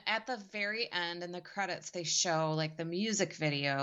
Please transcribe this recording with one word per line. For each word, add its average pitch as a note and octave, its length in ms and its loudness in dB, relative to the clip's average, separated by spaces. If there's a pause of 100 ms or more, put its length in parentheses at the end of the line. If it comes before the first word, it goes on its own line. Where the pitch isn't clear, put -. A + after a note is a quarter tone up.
at A3 180 2
the B3+ 120 -2 (140)
very G#3+ 400 -2
end F3 320 -2
in F3 80 -4
the F3+ 100 -6
credits, F3+ 500 -4
they F3 120 -4
show, D#3+ 500 2
like, D#3 240 0
the E3 80 -2
music F#3 500 0
video C#3+ 480 2